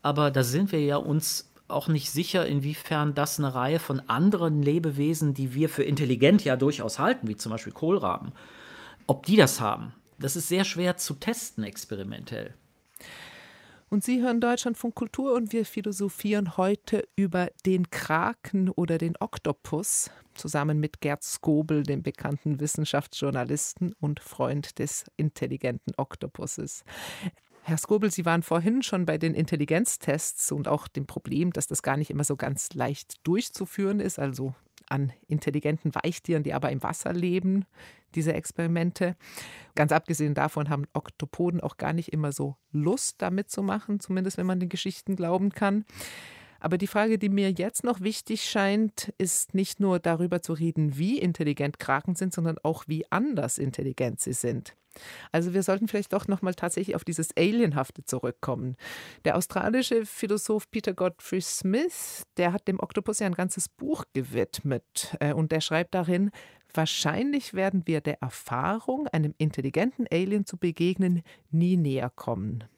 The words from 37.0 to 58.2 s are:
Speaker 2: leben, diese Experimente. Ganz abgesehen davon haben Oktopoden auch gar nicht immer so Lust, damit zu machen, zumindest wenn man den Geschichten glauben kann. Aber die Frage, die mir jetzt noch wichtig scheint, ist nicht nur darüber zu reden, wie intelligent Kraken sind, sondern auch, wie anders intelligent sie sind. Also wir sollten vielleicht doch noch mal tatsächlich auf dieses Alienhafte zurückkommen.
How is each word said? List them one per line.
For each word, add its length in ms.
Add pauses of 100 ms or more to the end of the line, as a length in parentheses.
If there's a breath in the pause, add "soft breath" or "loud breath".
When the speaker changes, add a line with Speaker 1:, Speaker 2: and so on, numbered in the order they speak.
Speaker 2:
leben, 520 (480 loud breath)
diese 200
Experimente. 840 (580 loud breath)
Ganz 180
abgesehen 440
davon 340
haben 240
Oktopoden 680
auch 180
gar 160
nicht 200
immer 180
so 240 (160)
Lust, 500
damit 280
zu 140
machen, 360
zumindest 380
wenn 80
man 140
den 100
Geschichten 460
glauben 340
kann. 360 (760 loud breath)
Aber 180
die 100
Frage, 320
die 100
mir 220
jetzt 320
noch 180
wichtig 480
scheint, 680
ist 360
nicht 260
nur 200
darüber 420
zu 120
reden, 440
wie 220
intelligent 600
Kraken 360
sind, 180
sondern 260
auch, 280
wie 240
anders 460
intelligent 640
sie 140
sind. 420 (560 loud breath)
Also 220
wir 100
sollten 240
vielleicht 260
doch 140
noch 140
mal 120
tatsächlich 420
auf 80
dieses 340
Alienhafte 640
zurückkommen. 720 (500 loud breath)